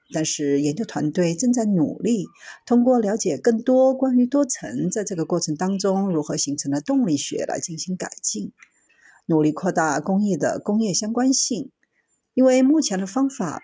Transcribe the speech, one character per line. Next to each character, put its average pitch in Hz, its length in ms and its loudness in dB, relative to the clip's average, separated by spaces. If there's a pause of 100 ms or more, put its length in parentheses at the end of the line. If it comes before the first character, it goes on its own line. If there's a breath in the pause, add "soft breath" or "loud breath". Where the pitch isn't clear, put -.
(140)
但 156 100 0
是 143 380 0
研 147 120 0
究 208 80 -4
团 151 300 -4
队 170 220 0
正 240 180 0
在 240 140 0
努 180 320 2
力， 208 260 0 (400 loud breath)
通 240 180 4
过 247 160 4
了 214 200 0
解 165 180 -2
更 226 260 2
多 254 300 6
关 262 240 0
于 247 80 6
多 285 220 2
层 - 440 -4
在 208 140 -4
这 196 100 -8
个 165 120 -2
过 175 120 0
程 165 160 -4
当 190 240 -2
中 196 320 0
如 156 120 0
何 - 120 -6
形 147 220 -4
成 139 160 -4
的 - 80 0
动 269 260 2
力 151 120 2
学 - 280 -4
来 - 140 -6
进 160 180 -8
行 185 160 -6
改 - 160 -8 (120)
进， - 320 -6 (720 soft breath)
努 156 160 4
力 151 100 4
扩 175 180 -4
大 156 300 0
工 190 240 0
艺 202 100 0
的 139 240 0
工 214 220 -2
业 214 140 0
相 208 180 -4
关 247 180 2
性。 226 400 -2 (640)
因 254 140 4
为 254 160 4
目 294 180 4
前 196 180 -2
的 196 80 -4
方 269 220 -2
法 180 360 -6